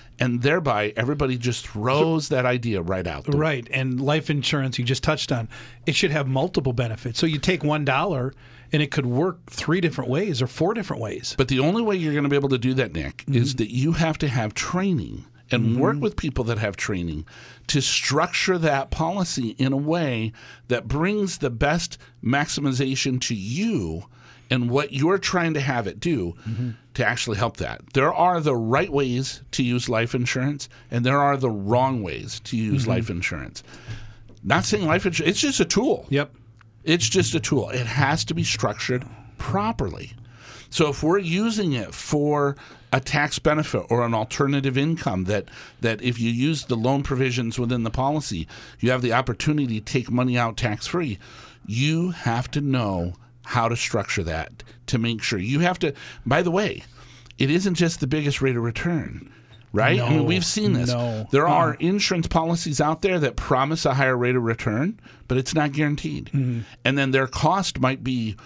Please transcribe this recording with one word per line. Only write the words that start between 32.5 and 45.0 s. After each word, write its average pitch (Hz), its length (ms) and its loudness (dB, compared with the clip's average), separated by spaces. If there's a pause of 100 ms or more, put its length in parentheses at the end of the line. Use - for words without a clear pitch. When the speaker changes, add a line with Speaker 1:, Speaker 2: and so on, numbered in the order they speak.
Speaker 1:
use 113 260 2
Speaker 2:
Mm-hmm. 113 80 0
Speaker 1:
life 117 180 0
insurance. 85 540 -6 (800)
Not 156 220 2
saying 202 200 0
life 170 200 2
insurance, 165 260 0
it's 208 100 -2
just 285 180 0
a 254 60 4
tool. 233 440 0
Speaker 2:
Yep. 143 220 0 (520)
Speaker 1:
It's 170 240 2
just 185 280 2
a 156 40 0
tool. 123 300 0
It 120 180 -4
has 135 380 0
to - 80 -6
be 165 100 -2
structured 123 600 -2 (320)
properly. 202 760 -4 (560)
So 156 200 2
if 143 140 -4
we're 170 160 4
using 202 540 0
it 98 200 -4
for 147 600 2 (360)
a 135 80 4
tax 147 400 0
benefit 151 500 2
or 120 160 2
an 113 80 0
alternative 135 640 0
income 135 480 0